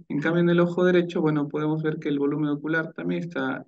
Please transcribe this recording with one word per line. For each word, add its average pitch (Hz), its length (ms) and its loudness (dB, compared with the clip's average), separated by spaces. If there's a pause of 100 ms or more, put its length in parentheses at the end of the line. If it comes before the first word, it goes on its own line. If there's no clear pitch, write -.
En 147 120 -2
cambio, 165 220 2
en 175 80 4
el 175 100 6
ojo 175 240 2
derecho, 175 360 2
bueno, 151 280 2
podemos 156 340 -2
ver 156 160 -2
que 156 120 -4
el 139 80 0
volumen 147 320 0
ocular 156 420 -2
también 175 320 -4
está, 135 420 -6